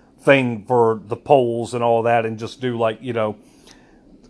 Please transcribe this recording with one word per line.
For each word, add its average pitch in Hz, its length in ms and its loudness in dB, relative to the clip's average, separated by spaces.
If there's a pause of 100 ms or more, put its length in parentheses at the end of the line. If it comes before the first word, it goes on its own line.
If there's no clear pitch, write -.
(220)
thing 123 440 2
for 113 400 2
the 110 100 -8
polls 120 580 0
and 117 100 -4
all 117 200 2
that 117 220 2
and 113 140 -8
just 113 200 -12
do, 123 180 -4
like, 113 240 -2
you 127 120 -8
know, 107 220 -4 (960)